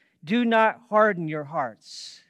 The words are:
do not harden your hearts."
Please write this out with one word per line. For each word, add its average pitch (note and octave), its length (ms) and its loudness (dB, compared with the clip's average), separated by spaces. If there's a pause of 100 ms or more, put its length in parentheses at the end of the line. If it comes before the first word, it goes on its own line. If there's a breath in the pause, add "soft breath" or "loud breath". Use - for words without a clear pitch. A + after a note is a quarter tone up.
(220)
do A3+ 220 0
not A3 440 2
harden G#3 380 2
your D3+ 180 -6
hearts." - 840 -10